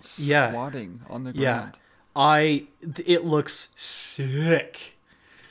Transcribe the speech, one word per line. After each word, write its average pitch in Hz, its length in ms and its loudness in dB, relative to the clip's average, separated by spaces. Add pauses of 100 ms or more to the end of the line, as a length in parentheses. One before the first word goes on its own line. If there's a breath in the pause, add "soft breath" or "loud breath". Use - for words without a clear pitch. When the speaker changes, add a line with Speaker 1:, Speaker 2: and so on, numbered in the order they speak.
(160)
Speaker 1:
Yeah. 143 340 2
Speaker 2:
squatting 117 600 -8
on 127 140 -10
the 127 100 -10
Speaker 1:
Yeah. 135 220 0
Speaker 2:
ground. 117 200 -12 (400 soft breath)
Speaker 1:
I, 151 500 4 (380)
it 170 220 4
looks 151 500 0
sick. - 1200 -2 (540 soft breath)